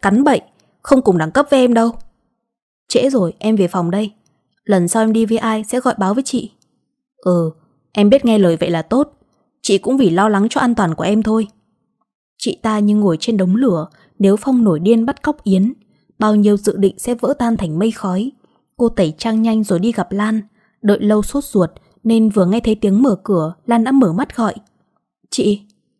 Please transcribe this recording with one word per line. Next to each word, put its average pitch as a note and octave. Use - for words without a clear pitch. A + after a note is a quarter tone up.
cắn G#3
bậy, C#4
không C4
cùng F#3
đẳng D#3+
cấp D4
với C4+
em B3
đâu." A3+
"Trễ -
rồi, G3+
em A3
về F#3+
phòng F3
đây. G#3
Lần F#3
sau A3
em A3
đi A3+
với A3
ai A3
sẽ B3
gọi B3
báo G3
với C4
chị." -
"Ừ, E3+
em G#3
biết C4
nghe A3
lời F3
vậy E3+
là E3
tốt. C4+
Chị -
cũng B3+
vì A#3
lo F#3+
lắng G#3
cho -
an A#3+
toàn E3
của -
em G#3+
thôi." G#3+
Chị -
ta G#3+
như G#3
ngồi G3
trên A3+
đống F#3
lửa, F#3
nếu G3
Phong B3
nổi E3+
điên A3+
bắt C4+
cóc D4+
Yến, G3
bao G#3+
nhiêu G#3
dự G3+
định G3
sẽ A#3+
vỡ B3
tan A#3
thành D#3+
mây A3
khói. G3+
Cô A#3
tẩy E3
trang A3
nhanh A3
rồi F3+
đi A3+
gặp G3+
Lan, G#3+
đợi G3+
lâu G#3
sốt -
ruột F#3
nên A3
vừa G3+
nghe G3+
thấy A3+
tiếng G#3
mở B3+
cửa, E3+
Lan A#3
đã B3+
mở B3
mắt B3+
gọi. A3
"Chị, G#3